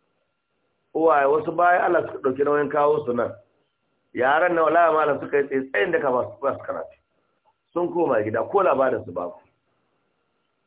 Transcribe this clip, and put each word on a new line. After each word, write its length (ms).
Uwaye 320
wasu 260
bayan 320
Allah 280
suka 80
ɗauki 140
nauyin 260
kawo 360
su 80
nan. 180
Yaran 420
na 80
wallahi 300
malam 280
suka 160
yi 100
tsaye 220
tsayin 220
daka 200
ba 120
su, 180
ba 160
su 80
karatu. 320
Sun 200
koma 300
gida 200
ko 200
labarin 420
su 60
babu. 260